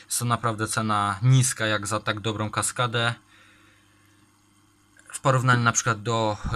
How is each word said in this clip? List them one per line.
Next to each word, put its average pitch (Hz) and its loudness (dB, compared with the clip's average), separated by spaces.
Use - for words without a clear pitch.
Jest - -6
to 120 -4
naprawdę 113 -2
cena 104 0
niska 127 4
jak 104 -2
za 107 -2
tak 107 -4
dobrą 107 -4
kaskadę. 117 -2
W - -20
porównaniu 127 4
na 117 4
przykład 113 -2
do, 110 0